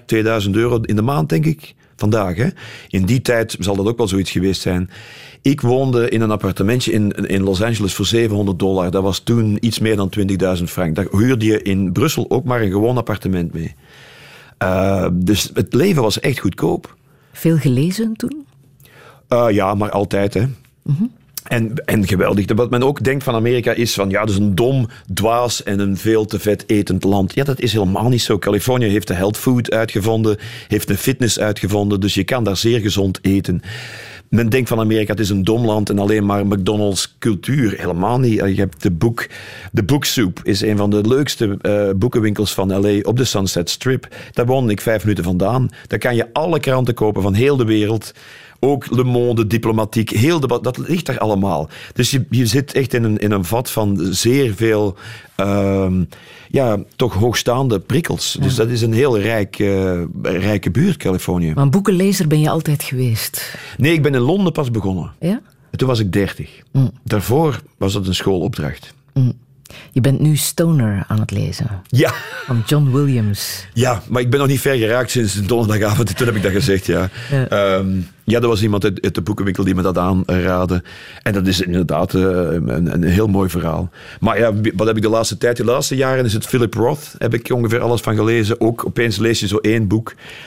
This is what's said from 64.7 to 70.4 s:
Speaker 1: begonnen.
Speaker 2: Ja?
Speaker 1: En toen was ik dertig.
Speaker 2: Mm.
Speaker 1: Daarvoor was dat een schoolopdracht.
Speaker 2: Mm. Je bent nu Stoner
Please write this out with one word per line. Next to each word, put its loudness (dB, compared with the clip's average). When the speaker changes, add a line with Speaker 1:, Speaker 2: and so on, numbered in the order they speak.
Speaker 1:
begonnen. -2
Speaker 2:
Ja? -2
Speaker 1:
En -6
toen 2
was 2
ik 0
dertig. -2
Speaker 2:
Mm. 2
Speaker 1:
Daarvoor 0
was -2
dat -4
een 0
schoolopdracht. -4
Speaker 2:
Mm. 2
Je 0
bent 2
nu 4
Stoner 0